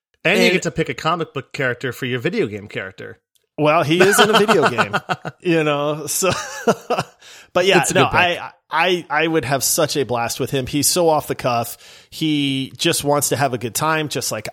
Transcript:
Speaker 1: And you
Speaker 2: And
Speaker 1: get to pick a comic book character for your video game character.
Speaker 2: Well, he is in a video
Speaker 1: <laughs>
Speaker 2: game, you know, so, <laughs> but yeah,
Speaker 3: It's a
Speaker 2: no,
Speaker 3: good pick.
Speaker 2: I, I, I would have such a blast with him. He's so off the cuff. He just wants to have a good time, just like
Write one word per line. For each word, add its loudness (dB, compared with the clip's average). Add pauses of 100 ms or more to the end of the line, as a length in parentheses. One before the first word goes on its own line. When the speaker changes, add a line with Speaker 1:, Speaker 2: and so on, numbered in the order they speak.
(240)
Speaker 1:
And 4
you 6
Speaker 2:
And 4
Speaker 1:
get 0
to -4
pick -2
a -8
comic -4
book -10
character -4
for -8
your -2
video -2
game -12
character. -12 (400)
Speaker 2:
Well, 4
he 4
is 8
in 4
a 4
video 4
Speaker 1:
<laughs> -
Speaker 2:
game, -2 (460)
you 0
know, -2
so, -2 (360)
<laughs> 0 (580)
but 0
yeah, 6
Speaker 3:
It's 0
a -2
Speaker 2:
no, 4
Speaker 3:
good 0
pick. 2
Speaker 2:
I, 0 (180)
I, 0
I 0
would 0
have -2
such 0
a 0
blast -4
with -4
him. -2
He's -2
so 2
off 0
the -4
cuff. -6
He -2
just 0
wants 0
to 0
have 0
a -4
good -8
time, -2
just -6
like -8